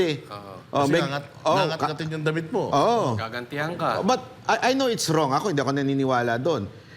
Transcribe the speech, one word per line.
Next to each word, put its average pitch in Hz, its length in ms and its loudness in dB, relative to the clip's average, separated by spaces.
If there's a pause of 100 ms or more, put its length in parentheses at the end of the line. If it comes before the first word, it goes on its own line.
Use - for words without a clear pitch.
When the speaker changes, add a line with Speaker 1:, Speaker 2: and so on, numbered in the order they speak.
Speaker 1:
eh. 156 240 -2
Speaker 2:
Oo. 101 280 -14 (140)
Speaker 1:
Oh, 139 160 0
Speaker 3:
Kasi 143 80 2
Speaker 1:
may, 165 80 4
Speaker 3:
nangat-, 143 300 -4 (120)
Speaker 1:
oh, 156 160 2
Speaker 3:
nangatkatin 156 520 -2
Speaker 1:
ka- 160 80 -6
Speaker 3:
yung 151 80 -4
damit 160 240 -2
mo. 180 180 -2
Speaker 1:
Oo. 160 480 2
Speaker 2:
Gagantihan 123 580 -6
ka. 143 280 0
Speaker 1:
Oh, - 20 0
but 247 160 2 (240)
I, - 120 2 (120)
I 262 80 4
know 269 140 2
it's 220 180 -2
wrong. 156 240 2
Ako, 165 220 0
hindi 143 80 2
ako 127 100 0
naniniwala 135 680 2
doon. 127 280 -2 (320)